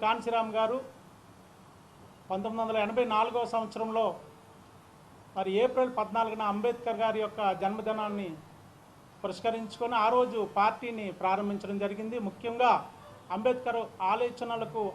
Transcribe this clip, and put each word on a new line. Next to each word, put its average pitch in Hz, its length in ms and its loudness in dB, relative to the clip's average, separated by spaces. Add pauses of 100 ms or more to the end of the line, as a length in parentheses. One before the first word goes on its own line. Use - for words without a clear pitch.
కాన్సీరామ్ 226 500 2
గారు 220 240 2 (1500)
పంతొమ్మిది 220 340 -4
వందల 220 220 0
ఎనభై 226 200 2 (100)
నాలుగవ 233 280 2 (100)
సంవత్సరంలో 220 520 0 (1300)
మరి 190 160 -2 (140)
ఏప్రిల్ 254 340 2
పద్నాలుగున 214 540 0
అంబేద్కర్ 226 500 -2
గారి 220 220 2
యొక్క 208 260 0 (100)
జన్మదినాన్ని 208 680 -2 (920)
పురస్కరించుకొని 226 840 -2
ఆ - 20 6 (100)
రోజు 240 240 4 (160)
పార్టీని 220 500 2 (140)
ప్రారంభించడం 202 640 0
జరిగింది. 220 320 -6 (120)
ముఖ్యంగా 233 420 2 (640)
అంబేద్కర్ 240 420 0 (340)
ఆలోచనలకు 233 680 -2 (140)